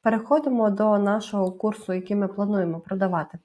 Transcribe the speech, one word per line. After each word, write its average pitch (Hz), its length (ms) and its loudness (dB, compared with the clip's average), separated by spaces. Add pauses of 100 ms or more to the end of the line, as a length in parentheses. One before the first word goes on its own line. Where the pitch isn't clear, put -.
Переходимо 226 680 2
до 208 280 2
нашого 202 540 0
курсу, 208 400 -4
який 185 240 -4
ми 196 120 0
плануємо 196 520 -2
продавати 180 640 -4